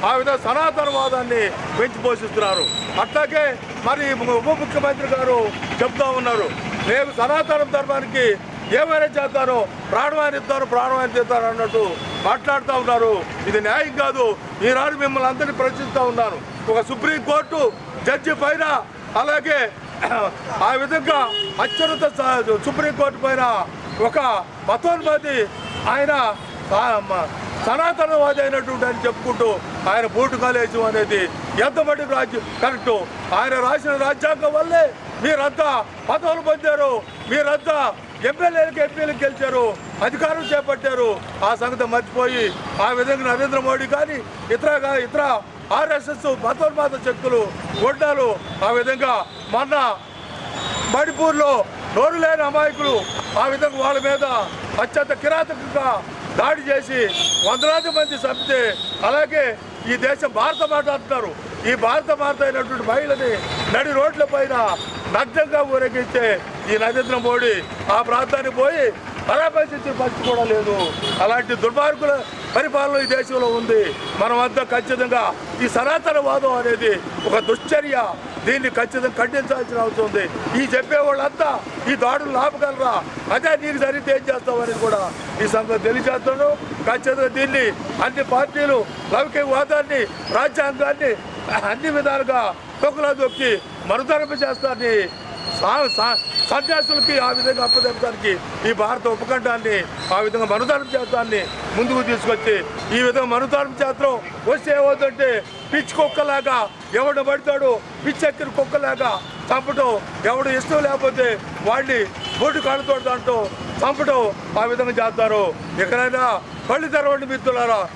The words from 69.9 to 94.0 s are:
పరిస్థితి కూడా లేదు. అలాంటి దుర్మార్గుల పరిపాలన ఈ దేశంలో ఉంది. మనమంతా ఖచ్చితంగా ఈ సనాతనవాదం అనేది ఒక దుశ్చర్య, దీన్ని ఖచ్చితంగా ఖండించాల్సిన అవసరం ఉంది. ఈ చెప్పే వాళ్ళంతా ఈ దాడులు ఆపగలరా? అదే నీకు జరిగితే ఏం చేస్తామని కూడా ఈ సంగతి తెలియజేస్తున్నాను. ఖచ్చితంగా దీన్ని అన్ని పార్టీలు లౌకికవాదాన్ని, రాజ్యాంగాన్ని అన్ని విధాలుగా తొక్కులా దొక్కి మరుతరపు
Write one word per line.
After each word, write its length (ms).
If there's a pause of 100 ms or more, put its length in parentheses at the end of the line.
పరిస్థితి 280
కూడా 160
లేదు. 480 (300)
అలాంటి 320
దుర్మార్గుల 640 (360)
పరిపాలన 440
ఈ 60
దేశంలో 400
ఉంది. 480 (240)
మనమంతా 440
ఖచ్చితంగా 720 (280)
ఈ 60
సనాతనవాదం 840
అనేది 400 (340)
ఒక 120
దుశ్చర్య, 760 (300)
దీన్ని 260
ఖచ్చితంగా 380 (100)
ఖండించాల్సిన 600
అవసరం 260
ఉంది. 200 (380)
ఈ 40
చెప్పే 320
వాళ్ళంతా 640 (320)
ఈ 40
దాడులు 420
ఆపగలరా? 640 (300)
అదే 320
నీకు 120
జరిగితే 340
ఏం 220
చేస్తామని 440
కూడా 340 (320)
ఈ 40
సంగతి 300
తెలియజేస్తున్నాను. 800 (340)
ఖచ్చితంగా 360
దీన్ని 400 (380)
అన్ని 200
పార్టీలు 600 (280)
లౌకికవాదాన్ని, 920 (300)
రాజ్యాంగాన్ని 840 (540)
అన్ని 200
విధాలుగా 640 (280)
తొక్కులా 300
దొక్కి 500 (240)
మరుతరపు 480